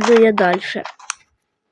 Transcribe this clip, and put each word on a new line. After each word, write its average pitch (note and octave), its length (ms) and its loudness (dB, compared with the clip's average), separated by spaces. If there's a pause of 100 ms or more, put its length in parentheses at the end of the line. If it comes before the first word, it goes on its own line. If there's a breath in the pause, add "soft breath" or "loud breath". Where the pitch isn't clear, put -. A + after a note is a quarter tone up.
ну A#3+ 60 4
я A3+ 180 4
дальше. F#3 500 -2 (880)